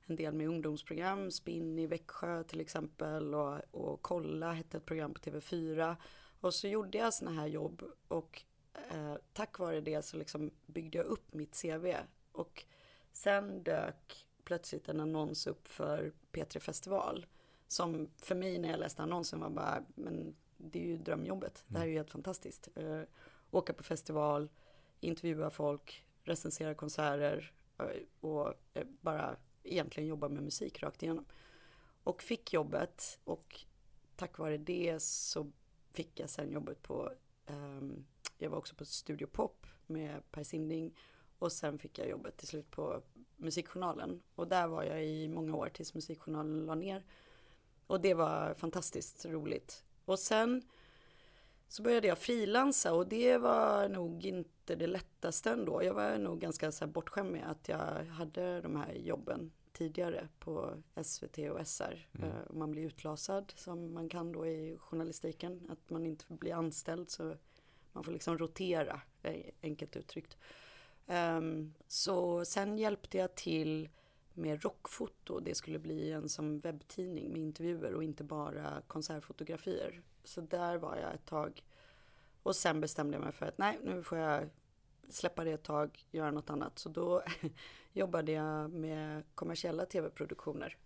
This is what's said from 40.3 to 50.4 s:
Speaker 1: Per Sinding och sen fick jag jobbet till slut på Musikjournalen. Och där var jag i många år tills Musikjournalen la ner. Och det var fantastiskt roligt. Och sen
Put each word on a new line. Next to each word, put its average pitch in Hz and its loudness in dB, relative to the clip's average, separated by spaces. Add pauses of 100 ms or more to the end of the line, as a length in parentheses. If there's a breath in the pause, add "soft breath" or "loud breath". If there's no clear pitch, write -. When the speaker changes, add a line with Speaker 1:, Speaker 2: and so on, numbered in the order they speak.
Speaker 1:
Per 151 -8
Sinding 160 -2 (420 loud breath)
och 170 0
sen 147 -2
fick - -10
jag - 0
jobbet - -6
till - -12
slut 156 -8
på - -2 (340)
Musikjournalen. 175 -2 (120)
Och 170 -2
där 180 6
var 160 0
jag 156 0
i 156 0
många 160 0
år - 0
tills - -8
Musikjournalen 156 -2
la 160 0
ner. 190 -2 (840 loud breath)
Och 185 4
det 185 8
var 156 4
fantastiskt - -2
roligt. - -2 (200)
Och 190 4
sen 233 6 (1080 loud breath)